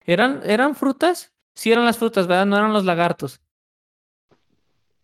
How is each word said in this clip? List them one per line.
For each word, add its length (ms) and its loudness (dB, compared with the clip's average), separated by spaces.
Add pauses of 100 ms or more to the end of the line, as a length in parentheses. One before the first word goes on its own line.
¿eran, 400 0
eran 300 0
frutas? 580 -2 (220)
Sí 160 0
eran 140 2
las 120 0
frutas, 300 -2
¿verdad? 180 2
No 120 0
eran 160 0
los 120 0
lagartos. 560 -2 (1600)